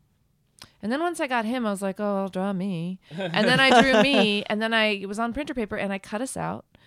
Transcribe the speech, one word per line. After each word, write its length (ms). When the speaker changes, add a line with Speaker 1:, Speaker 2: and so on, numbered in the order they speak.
Speaker 1:
And 100
then 100
once 180
I 80
got 160
him, 220
I 60
was 100
like, 180
"Oh, 180
I'll 120
draw 240
me." 460
And 380
then 120
I 220
drew 220
me, 400
Speaker 2:
<laughs> 60
Speaker 1:
and 120
then 120
I, 160
it 180
was 120
on 140
printer 220
paper, 200
and 160
I 60
cut 240
us 160
out, 280